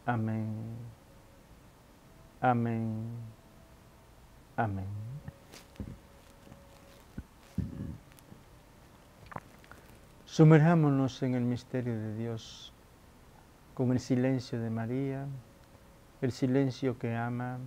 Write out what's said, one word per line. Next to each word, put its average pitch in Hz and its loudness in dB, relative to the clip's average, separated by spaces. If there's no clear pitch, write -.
Amén. 110 -4
Amén. 113 2
Amén. 98 -2
Sumerjámonos 151 6
en 127 0
el 123 0
misterio 123 -2
de 107 -6
Dios, 113 -8
con 127 0
el 123 2
silencio 127 0
de 113 -4
María, 135 -4
el 123 0
silencio 131 0
que 117 -2
ama 123 -4